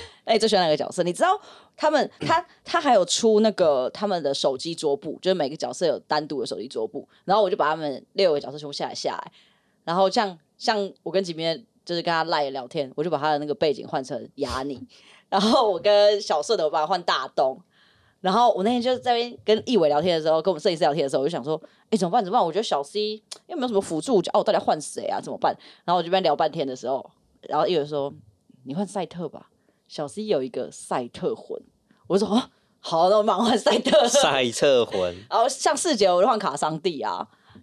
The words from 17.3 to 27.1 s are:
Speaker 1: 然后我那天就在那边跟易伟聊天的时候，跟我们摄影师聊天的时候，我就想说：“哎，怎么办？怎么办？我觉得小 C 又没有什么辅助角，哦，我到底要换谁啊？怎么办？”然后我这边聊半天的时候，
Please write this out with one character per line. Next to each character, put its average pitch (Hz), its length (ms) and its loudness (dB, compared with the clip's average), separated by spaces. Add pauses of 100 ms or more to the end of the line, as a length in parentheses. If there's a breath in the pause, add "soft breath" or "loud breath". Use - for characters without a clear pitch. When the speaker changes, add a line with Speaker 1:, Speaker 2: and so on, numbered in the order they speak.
Speaker 1:
然 185 100 0
后 233 220 4
我 180 80 -4
那 214 80 2
天 247 100 0
就 254 180 0
在 254 140 0
那 233 60 0
边 240 260 -6
跟 214 220 2
易 254 100 2
伟 160 140 4
聊 147 100 2
天 175 160 2
的 156 60 -2
时 156 100 2
候， 160 80 4
跟 180 100 0
我 180 40 4
们 151 60 -8
摄 202 100 2
影 170 80 0
师 165 40 -6
聊 147 120 4
天 160 80 0
的 139 80 0
时 147 40 -2
候， 139 60 2
我 139 80 2
就 - 20 -8
想 127 140 -6
说 156 160 -4 (300 loud breath)
：“哎， 220 80 2
怎 175 100 0
么 - 20 -10
办？ 220 140 2
怎 180 80 -8
么 247 60 4
办？ 220 40 4
我 170 80 0
觉 165 80 -4
得 220 40 2
小 147 200 -2
C 214 400 -6 (260)
又 349 60 -12
没 311 60 -6
有 254 80 -2
什 226 60 -4
么 196 80 2
辅 156 180 -4
助 202 220 2
角， - 100 -6
哦， 214 60 2
我 190 40 4
到 220 80 0
底 262 80 4
要 - 60 -6
换 170 160 0
谁 - 280 -12
啊？ 95 120 -4
怎 - 100 -12
么 113 60 -10
办？” 127 180 0 (300 loud breath)
然 175 100 0
后 180 40 4
我 175 40 -2
这 165 60 -8
边 190 140 2
聊 156 120 2
半 156 160 0
天 147 160 -4
的 131 80 -6
时 123 140 -10
候， 131 220 -4 (320)